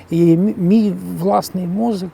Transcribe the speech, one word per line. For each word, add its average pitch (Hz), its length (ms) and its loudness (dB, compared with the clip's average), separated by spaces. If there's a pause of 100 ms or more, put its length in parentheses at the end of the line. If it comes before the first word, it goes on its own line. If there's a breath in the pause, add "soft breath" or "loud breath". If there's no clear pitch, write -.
(100)
І 170 220 4
м-, 190 240 2
мій 202 380 2 (240)
власний 185 480 -2
мозок 190 480 -4